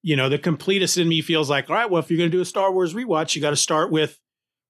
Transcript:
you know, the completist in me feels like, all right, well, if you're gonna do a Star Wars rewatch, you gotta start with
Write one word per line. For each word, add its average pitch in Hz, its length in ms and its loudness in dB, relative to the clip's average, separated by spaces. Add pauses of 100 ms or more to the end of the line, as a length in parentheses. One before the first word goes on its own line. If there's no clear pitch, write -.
you 156 140 0
know, 131 120 2
the 139 100 0
completist 180 580 0
in 170 120 2
me 165 140 0
feels 156 280 0
like, 139 180 -2
all 160 80 0
right, 226 140 0
well, 175 100 2
if - 80 -6
you're 165 100 0
gonna 170 120 2
do 180 100 0
a 185 60 0
Star 196 260 0
Wars 180 220 0
rewatch, 190 400 -2
you 147 80 -6
gotta 147 140 0
start 160 340 0
with 156 260 0 (540)